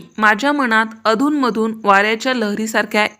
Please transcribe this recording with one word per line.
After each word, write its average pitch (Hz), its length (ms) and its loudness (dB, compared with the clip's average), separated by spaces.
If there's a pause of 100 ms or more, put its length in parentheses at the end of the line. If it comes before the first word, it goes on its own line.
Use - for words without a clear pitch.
(180)
माझ्या 214 340 2
मनात 226 340 0 (200)
अधूनमधून 226 800 0
वाऱ्याच्या 214 500 2
लहरीसारख्या 214 720 -2 (120)